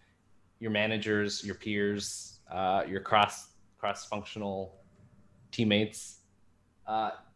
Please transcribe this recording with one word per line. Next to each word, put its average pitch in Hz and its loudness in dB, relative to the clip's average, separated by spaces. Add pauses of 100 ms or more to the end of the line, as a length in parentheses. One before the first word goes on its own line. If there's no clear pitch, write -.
(600)
your 110 -4
managers, 104 0
your 101 -6
peers, 101 -4 (100)
uh, 92 2
your 95 -4
cross, - 4 (280)
cross-functional 101 -6 (720)
teammates, 107 2 (680)
uh, 110 -2 (240)